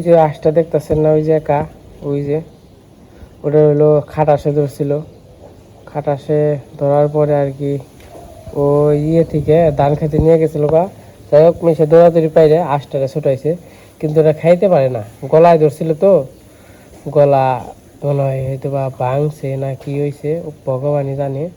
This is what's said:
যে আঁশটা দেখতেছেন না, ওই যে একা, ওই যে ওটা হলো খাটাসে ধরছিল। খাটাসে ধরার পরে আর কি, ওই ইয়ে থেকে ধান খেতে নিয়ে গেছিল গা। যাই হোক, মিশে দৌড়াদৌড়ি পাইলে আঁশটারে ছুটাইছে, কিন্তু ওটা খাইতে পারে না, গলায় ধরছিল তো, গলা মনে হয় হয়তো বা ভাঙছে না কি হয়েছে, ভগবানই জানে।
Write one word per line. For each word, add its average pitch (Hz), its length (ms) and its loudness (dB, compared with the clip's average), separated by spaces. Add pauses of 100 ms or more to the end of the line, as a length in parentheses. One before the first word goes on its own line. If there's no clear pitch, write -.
যে 170 80 4 (140)
আঁশটা 151 220 -2 (100)
দেখতেছেন 156 460 -2
না, 156 120 2
ওই 156 100 0
যে 160 140 0
একা, 147 200 -2 (500)
ওই 143 180 -4
যে 147 100 -4 (1040)
ওটা 147 240 2
হলো 147 200 2 (240)
খাটাসে 151 460 0
ধরছিল। 143 320 -4 (1000)
খাটাসে 147 500 -4 (400)
ধরার 147 340 2
পরে 151 280 0
আর 139 160 -4
কি, 143 140 -4 (920)
ওই 147 320 2 (140)
ইয়ে 165 240 2
থেকে 151 240 0 (240)
ধান 143 180 2
খেতে 156 260 -4
নিয়ে 165 180 4
গেছিল 151 220 -2 (100)
গা। 170 100 2 (440)
যাই 147 180 6
হোক, 170 180 2
মিশে 160 260 2
দৌড়াদৌড়ি 165 460 6
পাইলে 156 220 4 (160)
আঁশটারে 139 380 -4
ছুটাইছে, 147 380 -2 (500)
কিন্তু 151 220 -2
ওটা 151 180 4
খাইতে 175 320 2
পারে 139 240 2
না, 107 60 -8 (300)
গলায় 165 300 6
ধরছিল 160 280 -2 (140)
তো, 196 80 4 (1000)
গলা 143 320 2 (580)
মনে 143 220 -2
হয় 135 220 -6
হয়তো 135 260 -8
বা 135 100 -4 (180)
ভাঙছে 143 460 -4 (140)
না 135 80 -6 (120)
কি 147 180 -10
হয়েছে, 147 300 -6 (380)
ভগবানই 139 520 -4
জানে। 139 240 -6 (120)